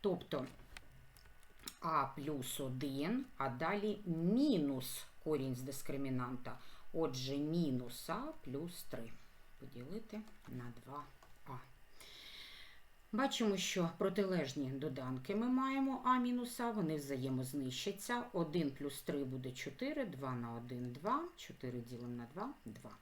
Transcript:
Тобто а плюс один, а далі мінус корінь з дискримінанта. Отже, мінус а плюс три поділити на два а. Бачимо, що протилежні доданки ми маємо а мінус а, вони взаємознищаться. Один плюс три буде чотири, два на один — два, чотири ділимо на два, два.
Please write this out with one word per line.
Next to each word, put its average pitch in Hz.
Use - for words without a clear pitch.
Тобто 170
а 160
плюс 139
один, 139
а 135
далі 202
мінус 170
корінь 135
з 123
дискримінанта. 131
Отже, 139
мінус 147
а 262
плюс 151
три 117
поділити 175
на 123
два 139
а. 131
Бачимо, 226
що 175
протилежні 180
доданки 131
ми 233
маємо 262
а 254
мінус 247
а, 233
вони 165
взаємознищаться. 135
Один 160
плюс 139
три 143
буде 131
чотири, 262
два 131
на 120
один — 120
два, 220
чотири 123
ділимо 120
на 120
два, 247
два. 107